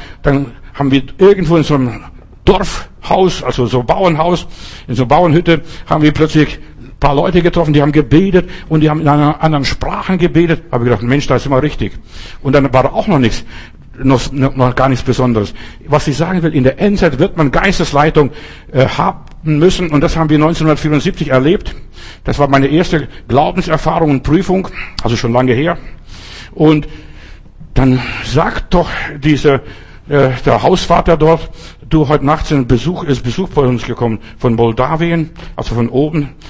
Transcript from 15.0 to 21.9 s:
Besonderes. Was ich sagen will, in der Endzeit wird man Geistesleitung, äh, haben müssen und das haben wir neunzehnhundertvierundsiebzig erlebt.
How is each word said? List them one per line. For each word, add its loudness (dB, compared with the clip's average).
Besonderes. 0
Was 0
ich -2
sagen 0
will, 0
in 2
der 2
Endzeit 2
wird 0
man 2
Geistesleitung, 2
äh, 2
haben -4
müssen 2
und 2
das 0
haben 0
wir 4
neunzehnhundertvierundsiebzig 0
erlebt. 2